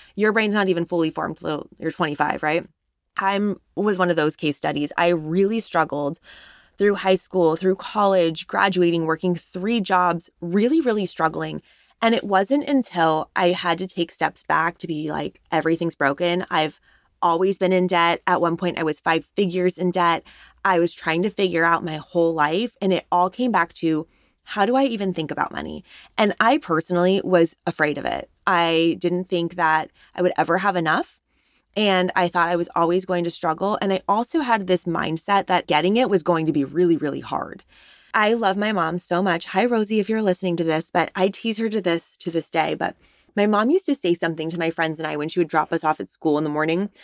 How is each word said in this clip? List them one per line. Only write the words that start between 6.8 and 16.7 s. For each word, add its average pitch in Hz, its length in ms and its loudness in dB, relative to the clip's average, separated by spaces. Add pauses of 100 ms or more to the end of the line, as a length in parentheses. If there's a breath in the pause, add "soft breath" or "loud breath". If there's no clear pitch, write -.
high 190 200 2
school, 170 400 0
through 185 200 0
college, 190 720 0
graduating, 180 580 2
working 170 300 0
three 202 440 -4
jobs, 180 500 0 (120)
really, 208 400 2
really 208 240 0
struggling. 160 560 -4 (400 soft breath)
And 226 120 4
it - 120 0
wasn't 202 420 2
until 170 680 2
I 175 160 4
had 175 280 -2
to 190 80 -6
take 170 240 -6
steps - 320 -6
back 160 340 0
to 170 100 -12
be 156 240 -6
like, 151 300 -8 (100)
"Everything's 165 440 0
broken." 175 540 0
I've 156 300 -2 (420 soft breath)